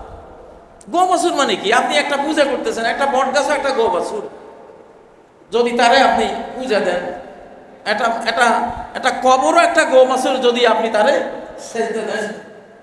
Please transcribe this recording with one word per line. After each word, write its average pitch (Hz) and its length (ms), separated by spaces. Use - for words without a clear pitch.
গো 339 160
বাছুর 349 280
মানে 262 220
কি? 185 180
আপনি 277 240
একটা 277 200
পূজা 294 260
করতেছেন, 226 420
একটা 247 200
বট 262 300
গাছও 269 160
একটা 269 180
গো 226 180
বাছুর, - 420
যদি 240 260
তারে 247 220
আপনি 226 280
পূজা 233 240
দেন, 180 340
একটা, 220 200
একটা, 233 460
একটা 254 140
কবরও 269 340
একটা 330 260
গো 262 220
বাছুর 262 320
যদি 240 300
আপনি 226 220
তারে 214 340
সেজদা 220 280
দেন। 208 320